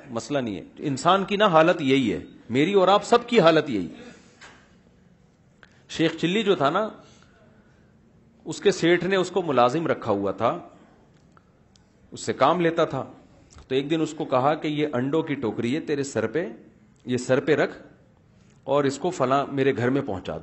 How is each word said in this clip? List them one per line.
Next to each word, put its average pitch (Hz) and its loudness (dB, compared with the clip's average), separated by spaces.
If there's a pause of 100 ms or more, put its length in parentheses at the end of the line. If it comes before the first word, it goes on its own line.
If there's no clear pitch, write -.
مسئلہ 120 -6
نہیں 117 -4
ہے۔ 82 -10 (160)
انسان 170 0
کی 202 -2
نا 214 4
حالت 165 6
یہی 131 2
ہے، 78 -4 (300)
میری 147 0
اور 190 6
آپ 202 4
سب 240 2
کی 233 4
حالت 160 4
یہی۔ 95 -4 (2000)
شیخ 160 -2
چلی 185 -2
جو 196 2
تھا 139 0
نا، 208 -2 (1600)
اس - -10
کے 202 4
سیٹھ 170 2
نے 190 0
اس 185 0
کو 196 -2
ملازم 139 2
رکھا 120 -2
ہوا 98 0
تھا، 120 -2 (1500)
اس - -16
سے 113 -4
کام 156 4
لیتا 165 2
تھا۔ 131 -8 (600)
تو 131 -4
ایک 139 -2
دن 160 0
اس 151 -4
کو 156 -6
کہا 135 2
کہ 156 -8
یہ 151 -2
انڈوں 139 -2
کی 143 -6
ٹوکری 120 -4
ہے 160 -4
تیرے 143 -4
سر 110 -4
پہ، 151 -4 (580)
یہ 123 -2
سر 127 0
پہ 143 0
رکھ 160 -2 (880)
اور 143 0
اس 135 -2
کو 180 -4
فلاں 135 0
میرے 135 0
گھر 123 0
میں 135 0
پہنچا 90 -8